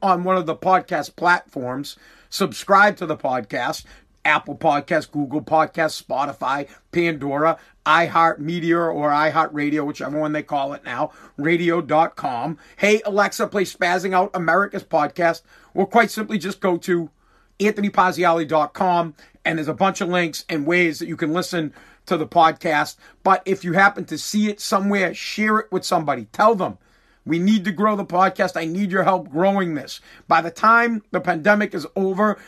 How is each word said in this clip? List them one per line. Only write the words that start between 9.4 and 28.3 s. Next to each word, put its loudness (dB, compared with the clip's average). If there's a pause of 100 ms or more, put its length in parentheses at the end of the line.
whichever -8
one -2
they -4
call -4
it -16
now, -6 (260)
radio 0
dot 0
com. -6 (200)
"Hey, 2
Alexa, 0
play -2
Spazzing -2
Out, 2
America's 0
podcast," 0 (320)
or 0
quite 2
simply -4
just -6
go 2
to -2 (480)
Anthony 0
Parziale 2
dot 0
com, 0 (280)
and -2
there's -6
a -4
bunch 0
of -2
links -2
and -4
ways 0
that -8
you -6
can -2
listen -4 (320)
to 0
the -4
podcast. 2 (300)
But 4
if -4
you -4
happen 2
to -8
see -2
it -6
somewhere, 0
share -2
it -4
with -4
somebody. -2
Tell 2
them, -4 (460)
"We -2
need 2
to -2
grow 0
the -6
podcast. 0